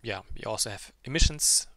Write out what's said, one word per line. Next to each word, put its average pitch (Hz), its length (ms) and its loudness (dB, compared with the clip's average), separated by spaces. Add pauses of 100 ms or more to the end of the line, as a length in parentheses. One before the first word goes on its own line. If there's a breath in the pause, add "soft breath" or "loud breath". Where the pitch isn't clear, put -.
yeah, 98 200 -6 (120)
we - 100 -10
also 107 260 -2
have - 200 -12 (140)
emissions 151 640 2 (100)